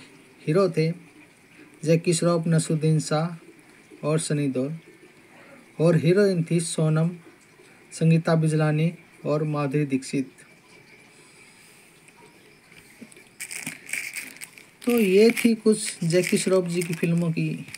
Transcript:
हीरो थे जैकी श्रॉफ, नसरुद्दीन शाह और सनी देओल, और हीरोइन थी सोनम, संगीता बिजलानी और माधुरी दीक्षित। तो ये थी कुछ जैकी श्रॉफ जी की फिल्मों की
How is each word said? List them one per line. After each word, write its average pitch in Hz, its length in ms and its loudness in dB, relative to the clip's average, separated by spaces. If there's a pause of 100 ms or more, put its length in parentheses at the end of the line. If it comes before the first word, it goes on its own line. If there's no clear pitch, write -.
(460)
हीरो 175 240 2
थे 160 380 -4 (760)
जैकी 165 280 2
श्रॉफ, 165 360 0
नसरुद्दीन 156 520 2
शाह 165 440 -4 (600)
और 156 120 0
सनी 147 300 -2
देओल, 135 300 -4 (1000)
और 165 160 4
हीरोइन 175 540 2
थी 170 100 2
सोनम, 160 500 0 (840)
संगीता 165 420 2
बिजलानी 156 600 0 (320)
और 151 180 -2
माधुरी 147 400 -2
दीक्षित। 135 480 -4 (4000)
तो 240 60 0
ये 214 380 6
थी 233 240 2
कुछ 214 500 -2
जैकी 180 340 2
श्रॉफ 185 260 0
जी 175 180 -4
की 170 120 -6
फिल्मों 170 360 0
की 160 360 -4 (100)